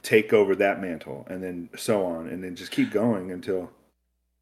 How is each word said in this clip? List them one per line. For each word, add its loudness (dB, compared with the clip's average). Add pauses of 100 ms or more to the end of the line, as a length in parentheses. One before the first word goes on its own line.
take 4
over 6
that 2
mantle, -8
and -10
then -10
so 0
on, -4
and -8
then -10
just -12
keep 0
going 0
until, -4 (720)